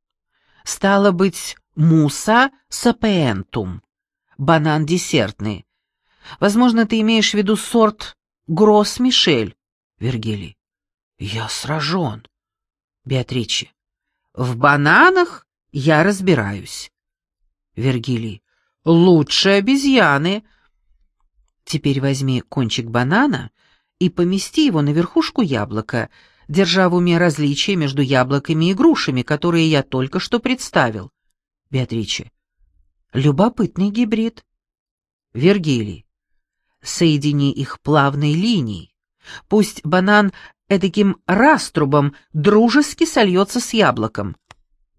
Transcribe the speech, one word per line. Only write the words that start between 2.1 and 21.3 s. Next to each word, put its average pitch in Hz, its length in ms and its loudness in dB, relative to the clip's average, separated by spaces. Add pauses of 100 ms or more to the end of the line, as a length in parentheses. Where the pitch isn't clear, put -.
сапиентум, 123 1120 -2 (560)
банан 151 480 0
десертный. 107 800 -4 (720)
Возможно, 226 480 2
ты 220 140 -2
имеешь 220 320 0
в - 20 -4
виду 208 220 0
сорт 214 600 -2 (300)
Гросс-Мишель». 208 1080 0 (420)
Вергилий: 107 580 -6 (640)
«Я 107 300 -8
сражён». 151 800 -6 (800)
Беатриче: 123 680 -6 (600)
«В 123 240 -4
бананах 175 920 2 (260)
я 151 320 2
разбираюсь». 151 840 -4 (840)
Вергилий: 117 640 -4 (420)
«Лучше 170 640 4
обезьяны». 202 920 2 (1200)